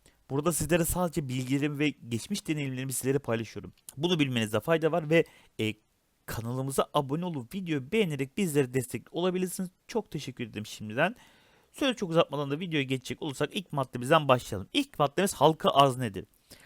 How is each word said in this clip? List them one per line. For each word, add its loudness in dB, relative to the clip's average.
Burada 0
sizlere 2
sadece -2
bilgilerimi -2
ve 2
geçmiş -6
deneyimlerimi -4
sizlere 0
paylaşıyorum. -6
Bunu 2
bilmenizde 0
fayda 2
var 0
ve, 6
e, 0
kanalımıza -2
abone 0
olup -8
videoyu -4
beğenerek -2
bizlere 2
destek -4
olabilirsiniz. -2
Çok -4
teşekkür -8
ederim -8
şimdiden. -2
Sözü 0
çok 0
uzatmadan 2
da -2
videoya 0
geçecek -4
olursak -4
ilk -8
maddemizden 2
başlayalım. 2
İlk -2
maddemiz 2
halka 4
arz 6
nedir? -6